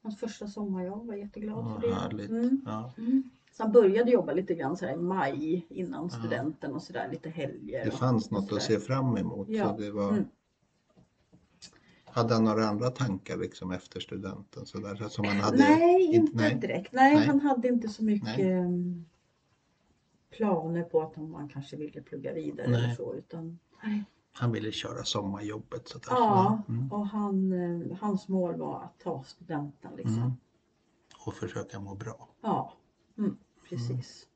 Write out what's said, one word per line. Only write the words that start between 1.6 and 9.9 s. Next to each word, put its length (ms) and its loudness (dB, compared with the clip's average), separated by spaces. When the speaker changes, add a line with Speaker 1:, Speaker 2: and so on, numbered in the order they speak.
Speaker 2:
Ja, 140 -6
Speaker 1:
för 80 0
det. 60 0
Speaker 2:
härligt. 360 -4
Speaker 1:
Mm. 360 2
Speaker 2:
Ja. 320 -6
Speaker 1:
Mm. 320 2
Så 100 -8
han 100 0
började 380 8
jobba 220 4
lite 220 0
grann 220 -2
så 100 -6
här 80 -4
i 20 -6
maj 720 -2
innan 340 -8
Speaker 2:
Ja. 60 -10
Speaker 1:
studenten 560 -4
och 80 -6
så 100 -18
där, 180 -6
lite 200 -10
helger 540 -8
Speaker 2:
Det 60 2
Speaker 1:
och, 80 -8
Speaker 2:
fanns 280 2
Speaker 1:
och 60 -6
Speaker 2:
något 160 -2
Speaker 1:
så 60 -4
Speaker 2:
att 60 0
Speaker 1:
där. 140 -2
Speaker 2:
se 60 2
fram 360 0
emot, 320 -4
Speaker 1:
Ja. 280 0
Speaker 2:
så 60 -
det 80 -6